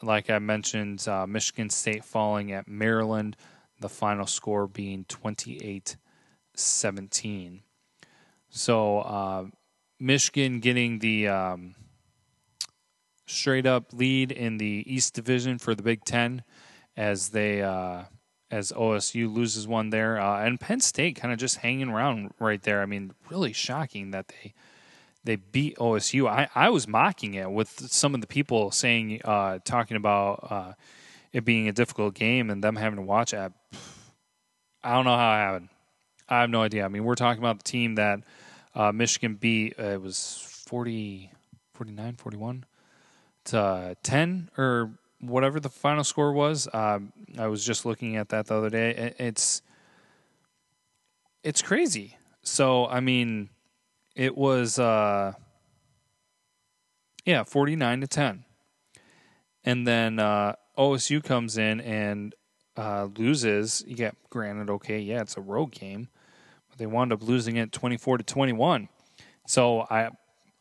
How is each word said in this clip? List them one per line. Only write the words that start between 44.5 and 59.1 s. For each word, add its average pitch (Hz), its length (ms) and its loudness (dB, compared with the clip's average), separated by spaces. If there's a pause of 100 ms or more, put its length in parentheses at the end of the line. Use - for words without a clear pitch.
or 120 320 2 (300)
whatever 131 380 2
the 156 120 -4
final 147 340 0
score 147 280 2
was. 143 420 2
Um, 107 380 0 (260)
I 113 80 -2
was 107 180 -2
just 113 220 -2
looking 113 300 -4
at 107 140 -4
that 107 180 -2
the 110 60 0
other 107 140 2
day. 113 220 0
It, 117 280 -4
it's, - 440 -2 (1800)
it's - 200 -2
crazy. 190 560 0 (240)
So, 127 440 4
I 127 140 0
mean, 120 480 0 (640)
it 131 220 -2
was, 131 420 2
uh, 104 540 2 (1900)
yeah, 147 200 4
forty-nine 139 580 2
to 139 40 -4
ten. 131 380 -2 (1200)